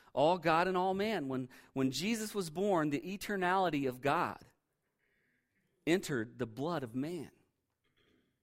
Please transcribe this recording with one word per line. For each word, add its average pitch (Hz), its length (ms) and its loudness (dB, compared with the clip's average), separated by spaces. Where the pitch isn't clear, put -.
all 160 240 4
God 165 300 4
and 185 80 0
all 190 180 2
man. 196 340 0
When, 131 200 -4
when 131 160 4
Jesus 208 440 -2
was 190 140 -4
born, 165 420 2
the 143 100 -2
eternality 180 880 0
of 123 120 -6
God 139 380 0
entered 143 520 0
the 123 80 -2
blood 139 360 -4
of 113 120 -10
man. 143 360 -6